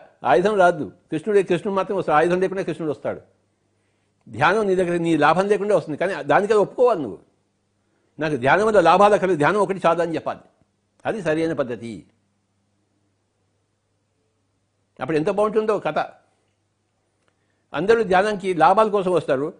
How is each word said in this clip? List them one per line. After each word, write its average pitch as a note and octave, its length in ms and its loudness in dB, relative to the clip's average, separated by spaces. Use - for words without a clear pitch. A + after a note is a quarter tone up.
ఆయుధం F3 320 4
రాదు, E3+ 380 2
కృష్ణుడే, F#3+ 320 2
కృష్ణుడు F#3+ 320 -2
మాత్రం F#3+ 220 -2
వస్తాడు. D#3+ 200 0
ఆయుధం F3 240 2
లేకుండా F#3+ 200 -4
కృష్ణుడు D#3+ 300 -6
వస్తాడు. A2+ 300 -8
ధ్యానం E3+ 380 0
నీ F#3 80 0
దగ్గర, F3 220 0
నీ E3 200 0
లాభం D#3+ 300 2
లేకుండా G3+ 300 0
వస్తుంది, D3 200 -6
కానీ E3 260 -4
దానికి F3+ 300 2
అది G#3+ 80 4
ఒప్పుకోవాలి A3+ 400 0
నువ్వు. F#2+ 180 -10
"నాకు D3+ 160 -4
ధ్యానం C#3+ 300 2
వల్ల G#3+ 140 4
లాభాలు F#3 340 6
అక్కర్లేదు, F#3 240 0
ధ్యానం D#3 200 2
ఒకటి F#3+ 280 -2
చాలు" E3+ 160 2
అని E3 140 -4
చెప్పాలి. B2 240 -8
అది G3+ 160 -6
సరైన D#3+ 320 -2
పద్ధతి. A#2 540 -8
అప్పుడు D3+ 160 -4
ఎంత D#3+ 120 -2
బాగుంటుందో G#3+ 500 -2
కథ. D#3 200 -6
అందరూ G#3+ 300 0
ధ్యానంకి F#3+ 500 -2
లాభాల F#3+ 360 2
కోసం F#3+ 220 -2
వస్తారు, D#3 480 -2